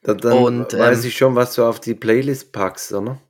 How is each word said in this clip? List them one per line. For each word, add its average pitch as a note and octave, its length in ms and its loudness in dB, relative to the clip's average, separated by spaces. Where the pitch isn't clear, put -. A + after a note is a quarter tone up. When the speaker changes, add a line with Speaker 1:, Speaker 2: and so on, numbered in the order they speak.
Speaker 1:
Da, G#2+ 120 0
dann A#2+ 280 2
Speaker 2:
Und, A#2+ 300 0
Speaker 1:
weiß A2+ 280 2
Speaker 2:
ähm, A#2 40 -4
Speaker 1:
ich A#2+ 120 -6
schon, C3 180 2
was A#2+ 200 0
du A#2+ 100 2
auf A#2 160 -2
die A#2 140 -6
Playlist C3 580 -2
packst, - 400 -6
oder? A#2 380 -8